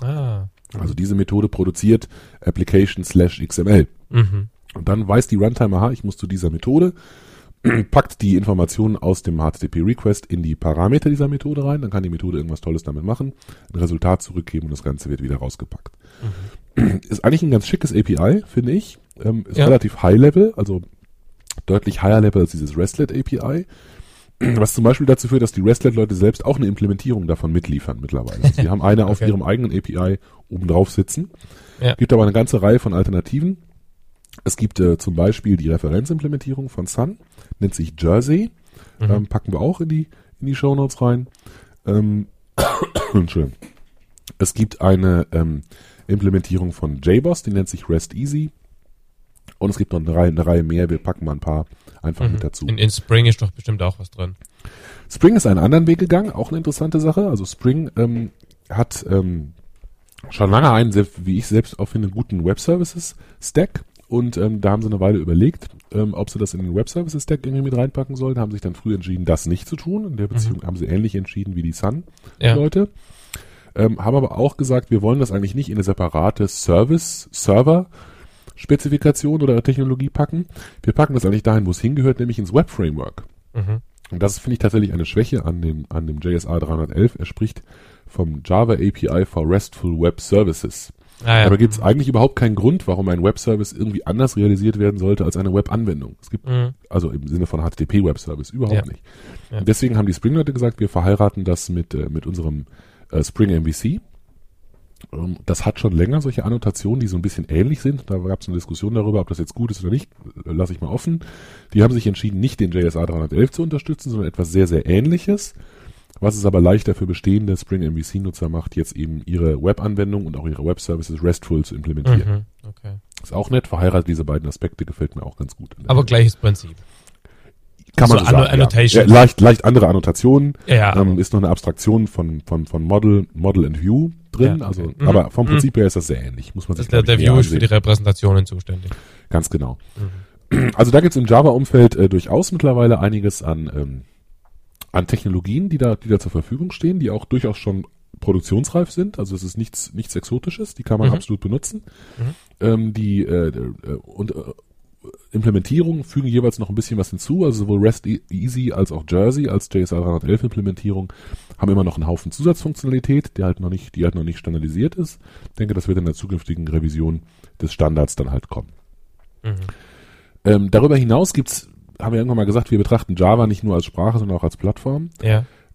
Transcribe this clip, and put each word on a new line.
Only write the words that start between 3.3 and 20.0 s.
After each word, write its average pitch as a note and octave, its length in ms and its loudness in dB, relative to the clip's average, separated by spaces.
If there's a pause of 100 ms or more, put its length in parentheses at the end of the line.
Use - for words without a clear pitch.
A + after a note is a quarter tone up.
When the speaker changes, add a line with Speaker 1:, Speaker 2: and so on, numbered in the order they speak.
Speaker 2:
X - 180 -6
M F2 100 0
L. G2 180 6 (220)
Speaker 1:
Mhm. G#2 400 2 (260)
Speaker 2:
Und E2 140 -6
dann G#2 180 0
weiß A2+ 220 2
die G#2+ 80 0
Runtime, G#2 400 2
aha, A#2 160 2
ich A#2 100 -8
muss G2 140 -6
zu F#2+ 100 -8
dieser F2+ 240 -4
Methode, D3+ 440 2 (680)
<clears throat> A2+ 300 0
packt - 300 0
die F#2+ 120 4
Informationen G2+ 640 0
aus F#2 260 -2
dem E2 180 -2
H-T-T-P-Request E2+ 840 -2
in F2 160 -4
die D#2 140 -4
Parameter F#2+ 540 0
dieser C#3+ 180 0
Methode C#3+ 360 -6
rein, C#3+ 180 -2
dann G#2+ 80 -8
kann G2 120 -2
die F2+ 80 -4
Methode E2+ 280 -6
irgendwas D#2+ 220 -6
Tolles E2 220 -4
damit D2 220 -8
machen, B2+ 300 -6 (380)
ein F2+ 60 -8
Resultat E2+ 440 0
zurückgeben E2+ 440 -8
und D2+ 60 -8
das C#2+ 100 -10
Ganze C#2 280 -8
wird C2+ 120 -6
wieder C2+ 140 -4
rausgepackt. - 600 -14 (800)
Speaker 1:
Mhm. F#2+ 260 0
Speaker 2:
<clears throat> - 60 -20
Ist - 160 -6
eigentlich D3+ 180 2
ein D3+ 100 2
ganz G#2+ 160 2
schickes - 260 -2
A G#2 80 2
P - 120 -2
I, C3 320 2
finde B2 260 -2
ich. - 260 -4 (240)
Ähm, A2+ 260 -2
ist - 100 -4
Speaker 1:
Ja. C#3+ 80 6
Speaker 2:
relativ B2 360 4